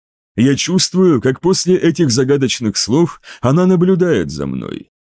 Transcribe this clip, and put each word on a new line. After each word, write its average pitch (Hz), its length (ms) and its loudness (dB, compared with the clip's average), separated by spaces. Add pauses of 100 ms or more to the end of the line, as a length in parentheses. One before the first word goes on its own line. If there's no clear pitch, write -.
(360)
Я 135 180 4
чувствую, 175 680 0
как 135 180 -2
после 180 360 0
этих 160 340 0
загадочных 127 680 0
слов 151 460 -2 (180)
она 170 240 2
наблюдает 175 680 0
за 71 160 -8
мной. 55 440 -10 (120)